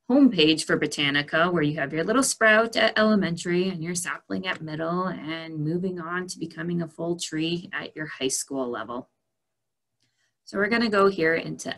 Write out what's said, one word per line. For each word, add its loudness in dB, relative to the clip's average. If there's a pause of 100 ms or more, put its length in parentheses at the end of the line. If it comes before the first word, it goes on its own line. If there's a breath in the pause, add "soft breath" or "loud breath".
homepage 6
for 0
Britannica, 2
where 0
you 0
have -4
your -2
little 2
sprout 4
at 2
elementary 2
and -6
your -6
sapling -6
at -6
middle -4
and -8
moving -2
on -6
to -12
becoming -6
a -4
full -6
tree -4
at -8
your -8
high -6
school -4
level. -8 (1300)
So -10
we're 0
gonna 2
go 6
here 2
into -6